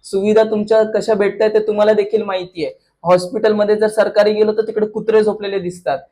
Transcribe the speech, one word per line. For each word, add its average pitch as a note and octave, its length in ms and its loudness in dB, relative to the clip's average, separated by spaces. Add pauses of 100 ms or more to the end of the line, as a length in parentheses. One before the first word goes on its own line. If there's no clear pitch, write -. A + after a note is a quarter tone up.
सुविधा G#3+ 400 2
तुमच्या G#3+ 400 0
कशा G#3+ 300 -2
भेटतायत G3+ 380 0
ते G#3+ 160 0
तुम्हाला G#3 260 2
देखील G#3 300 0
माहिती F3+ 420 -6
आहे. C3 80 -8 (300)
हॉस्पिटलमध्ये G#3 720 0
जर G#3+ 120 0
सरकारी G#3 460 2
गेलो G#3+ 200 2
तर A3 80 -2
तिकडे G#3+ 240 -2
कुत्रे G#3+ 380 0
झोपलेले G3+ 360 -2
दिसतात F3 400 -6 (120)